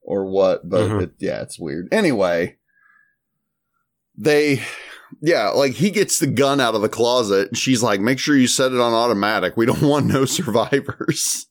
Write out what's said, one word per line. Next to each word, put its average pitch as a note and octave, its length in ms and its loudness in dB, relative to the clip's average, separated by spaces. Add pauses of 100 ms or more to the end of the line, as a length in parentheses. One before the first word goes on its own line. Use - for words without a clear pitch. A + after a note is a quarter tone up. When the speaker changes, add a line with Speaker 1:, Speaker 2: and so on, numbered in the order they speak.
Speaker 1:
Or G2 280 -4
what, F#2+ 400 0
but F#2 200 0
Speaker 2:
Mm-hmm. G#2+ 120 -2
Speaker 1:
it, F2 180 -6
yeah, C#2+ 220 -6
it's - 180 -14
weird. E2 320 -8
Anyway, G2 640 0 (1600)
they, D3 440 2 (600)
yeah, C#3 280 2
like, C#3 240 0
he D#3 180 0
gets - 280 -2
the C#3+ 80 0
gun C3+ 320 2
out A#2 160 0
of G#2 60 0
the G#2+ 80 0
closet, A2+ 600 2
and A#2 80 -6
she's B2+ 260 0
like, G#2 180 2
"Make B2+ 180 0
sure D3 160 2
you B2+ 120 6
set C3 240 0
it B2 80 -2
on A#2+ 140 2
automatic. G#2 640 0
We A#2 80 2
don't - 160 0
want D3 260 2
no C3+ 180 2
<laughs> - 140 -4
survivors." - 1120 -2